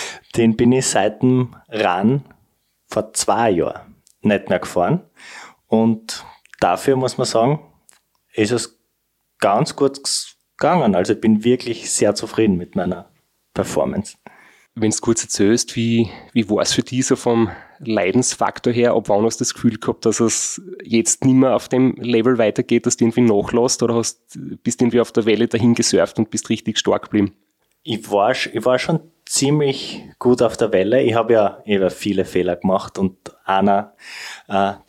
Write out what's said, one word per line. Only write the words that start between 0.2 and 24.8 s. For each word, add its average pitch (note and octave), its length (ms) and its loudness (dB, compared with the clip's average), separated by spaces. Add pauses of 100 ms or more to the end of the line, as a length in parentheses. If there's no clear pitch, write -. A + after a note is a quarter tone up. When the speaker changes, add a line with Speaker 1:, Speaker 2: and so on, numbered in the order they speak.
Speaker 1:
Den A2+ 220 4
bin B2 140 4
ich C3 160 2
seit G#2+ 340 0
dem B2+ 340 2 (160)
Run G#2+ 520 0 (640)
vor - 260 -6
zwei A2 380 0
Jahren E2 300 -2 (400)
nicht G#2 280 0
mehr F2+ 100 0
gefahren. G#2+ 420 0 (640)
Und A2 580 0 (340)
dafür G#2 380 2
muss C3 200 -2
man B2+ 80 -2
sagen, C3 360 0 (720)
ist G#2+ 180 0
es - 260 -4 (640)
ganz G#2 380 0
gut C#3 260 0
gs-, - 320 -8 (220)
gegangen. D3 360 2
Also F#2+ 200 0
ich G2+ 80 -4
bin A2 240 2
wirklich A#2+ 440 -2
sehr G#2 260 0
zufrieden G#2+ 420 0
mit F2 180 -10
meiner F2+ 340 -6 (440)
Performance. E2 640 -4 (580)
Speaker 2:
Wenn's G#2+ 260 -2
kurz A#2 220 -2
erzählst, - 540 0
wie, A#2 320 0 (240)
wie A2+ 160 -2
war's G#2 240 0
für - 80 0
dich B2+ 260 -4
so C3 80 2
vom A#2 340 0 (300)
Leidensfaktor A2 920 -2
her? A#2+ 200 2
Ab A2+ 140 -2
wann G#2 160 2
hast A2+ 160 -2
du B2+ 60 -4
das - 80 -4
Gefühl A2 240 0
gehabt, - 280 -6
dass A2 140 0
es - 420 -2 (220)
jetzt - 400 -2
nimmer C3 320 4
auf - 140 -4
dem B2+ 260 2
Level A#2 420 0
weitergeht, A2+ 500 0
dass - 100 -2
du A#2+ 80 2
irgendwie A2+ 160 2
nachlässt A#2 600 2
oder A#2 120 0
hast, - 420 -6 (260)
bist - 180 -6